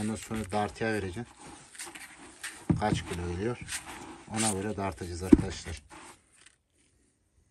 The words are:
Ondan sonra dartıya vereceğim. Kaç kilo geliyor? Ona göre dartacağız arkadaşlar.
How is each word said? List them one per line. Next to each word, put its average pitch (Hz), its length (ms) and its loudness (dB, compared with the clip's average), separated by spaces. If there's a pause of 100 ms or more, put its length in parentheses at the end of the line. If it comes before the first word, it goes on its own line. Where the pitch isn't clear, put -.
Ondan 107 140 0
sonra 107 360 -4
dartıya 107 420 2
vereceğim. 98 360 -2 (1500)
Kaç - 260 2
kilo 87 220 -4
geliyor? 98 320 0 (760)
Ona 110 140 4
göre 98 260 0
dartacağız 90 460 -2
arkadaşlar. 87 600 6 (1700)